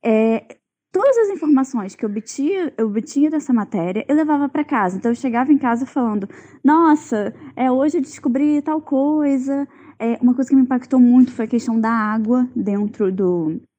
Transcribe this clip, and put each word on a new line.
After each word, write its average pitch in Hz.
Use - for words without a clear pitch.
é, 226
todas 466
as 415
informações 269
que -
eu 214
obtinha, 285
eu 220
obtinha 233
dessa 302
matéria, 202
eu 294
levava 294
pra 302
casa. 202
Então, 233
eu 233
chegava 254
em 277
casa 240
falando, 214
"Nossa, 294
é, 254
hoje 285
eu 269
descobri 285
tal 311
coisa." 277
É, 226
uma 247
coisa 254
que 269
me 269
impactou 254
muito 247
foi 233
a 226
questão 233
da 220
água 226
dentro 202
do 180